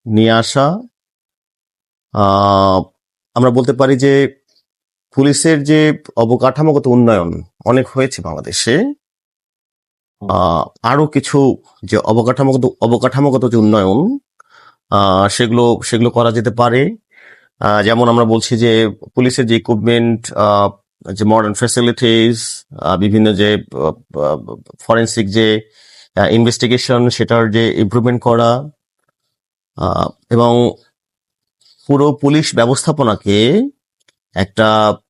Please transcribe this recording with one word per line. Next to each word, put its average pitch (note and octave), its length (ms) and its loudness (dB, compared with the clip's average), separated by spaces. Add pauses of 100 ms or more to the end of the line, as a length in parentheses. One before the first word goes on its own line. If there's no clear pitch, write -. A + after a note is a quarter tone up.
নিয়ে A2 240 2
আসা। C#3 480 0 (1300)
আহ, G2 680 2 (520)
আমরা B2 160 2
বলতে B2 220 0
পারি C3 260 0
যে C#3 420 0 (720)
পুলিশের C#3+ 500 2
যে D3+ 380 2 (140)
অবকাঠামোগত B2+ 680 0
উন্নয়ন G#2 560 2 (220)
অনেক B2 240 0
হয়েছে C3 340 -6
বাংলাদেশে, A#2 680 -4 (1400)
আহ, F2+ 400 -2 (140)
আরো C#3+ 240 0
কিছু C#3 500 0 (280)
যে G#2 120 -2
অবকাঠামোগত, B2 840 0
অবকাঠামোগত B2 680 0
যে A#2 60 0
উন্নয়ন, A2 640 2 (720)
আহ, G2 380 2
সেগুলো, A#2+ 560 0
সেগুলো A#2 260 0
করা A#2 220 0
যেতে A2+ 180 -2
পারে। B2 460 0 (640)
আহ, G#2 220 0
যেমন A#2 260 2
আমরা A#2 160 2
বলছি A2+ 320 0
যে A2 380 0 (200)
পুলিশের B2+ 320 0
যে A2+ 100 0
ইকুইপমেন্ট, A#2 760 -2
আহ, G2+ 380 0 (420)
যে G2+ 120 -4
মডার্ন G#2+ 300 2
ফ্যাসিলিটিস, A#2 1160 -2
আহ, F#2 260 -4
বিভিন্ন G#2+ 360 2
যে, G#2 320 0 (100)
আহ, - 460 -6
আহ, D2 360 -6 (240)
ফরেনসিক A2+ 500 -2
যে, A2 300 0 (560)
আহ, G2+ 140 2
ইনভেস্টিগেশন, A#2+ 800 0
সেটার A2+ 420 0
যে A2+ 300 0
ইমপ্রুভমেন্ট A#2 420 0
করা, A#2+ 480 0 (1080)
আহ, - 320 -4 (220)
এবং A#2+ 400 2 (1160)
পুরো C#3 260 2
পুলিশ C#3+ 420 -2
ব্যবস্থাপনাকে B2 1120 0 (680)
একটা, G#2+ 600 0 (140)